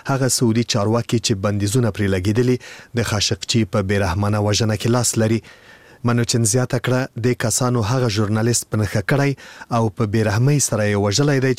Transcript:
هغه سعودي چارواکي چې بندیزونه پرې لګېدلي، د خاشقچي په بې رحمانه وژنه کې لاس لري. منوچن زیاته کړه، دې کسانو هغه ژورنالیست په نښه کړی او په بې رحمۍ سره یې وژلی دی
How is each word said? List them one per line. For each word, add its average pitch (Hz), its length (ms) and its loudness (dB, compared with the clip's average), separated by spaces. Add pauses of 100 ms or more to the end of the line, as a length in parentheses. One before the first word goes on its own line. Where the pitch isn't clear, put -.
(120)
هغه 131 260 0
سعودي 117 360 0
چارواکي 113 520 0
چې 95 220 -2
بندیزونه 104 500 0
پرې 104 180 0
لګېدلي، 104 420 2 (420)
د 113 140 -2
خاشقچي 107 520 0
په 101 220 -2
بې 101 200 0
رحمانه 104 400 0
وژنه 107 280 0
کې 117 220 0
لاس 120 260 0
لري. 107 220 0 (600)
منوچن 120 440 0
زیاته 127 340 0
کړه، 127 400 -2
دې 123 80 2 (100)
کسانو 123 460 0
هغه 127 260 0
ژورنالیست 110 560 0
په 110 80 -2
نښه 107 320 -2
کړی 139 200 2 (460)
او 117 60 2 (160)
په 117 120 0
بې 110 180 2
رحمۍ 127 360 2
سره 107 240 -2
یې 101 160 0
وژلی 139 400 2
دی 131 140 2